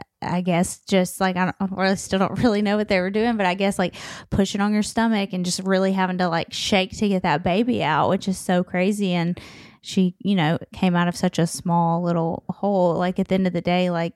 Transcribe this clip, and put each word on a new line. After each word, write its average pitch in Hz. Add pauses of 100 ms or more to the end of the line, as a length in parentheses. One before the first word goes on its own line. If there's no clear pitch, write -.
(220)
I 180
guess 180
just, 185
like, 185
I 185
don't, 190
well, 190
I 196
still -
don't 196
really 214
know 202
what 208
they 190
were 180
doing, 220
but 202
I 180
guess, 196
like, 180 (340)
pushing 196
on 208
your 208
stomach 220
and 180
just 180
really 190
having 185
to, 185
like, 165
shake 190
to 214
get 185
that 160
baby 214
out, 147
which 185
is 185
so 180
crazy. 190
And 175 (420)
she, 185
you 196
know, 165 (160)
came 185
out 175
of 175
such -
a 165
small 170
little 170
hole. 185
Like, 180
at 190
the 190
end 190
of 175
the 170
day, 180
like, 170